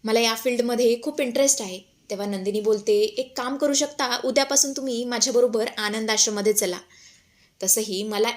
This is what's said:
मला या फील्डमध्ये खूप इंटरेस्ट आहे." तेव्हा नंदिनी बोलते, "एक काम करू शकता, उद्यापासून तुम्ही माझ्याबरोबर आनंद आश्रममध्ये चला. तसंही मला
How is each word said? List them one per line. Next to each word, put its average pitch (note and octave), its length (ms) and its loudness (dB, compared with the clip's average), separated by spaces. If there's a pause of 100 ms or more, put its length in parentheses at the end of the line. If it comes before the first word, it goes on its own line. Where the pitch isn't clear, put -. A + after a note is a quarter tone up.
मला A3 160 2
या A3+ 160 2
फील्डमध्ये A#3 680 2
खूप D4+ 180 -4
इंटरेस्ट C4+ 400 2
आहे." F#3 180 -8 (300)
तेव्हा G3+ 160 -6
नंदिनी G3+ 360 -2
बोलते, G#3+ 320 2
"एक G#3+ 440 0
काम C4 200 -4
करू C#4+ 160 2
शकता, C#4 520 -2
उद्यापासून C4+ 460 2
तुम्ही B3+ 340 -4
माझ्याबरोबर A#3+ 600 0 (120)
आनंद G#3+ 340 -2
आश्रममध्ये G#3 420 2
चला. F#3 240 0 (880)
तसंही G3+ 400 0
मला G#3+ 340 0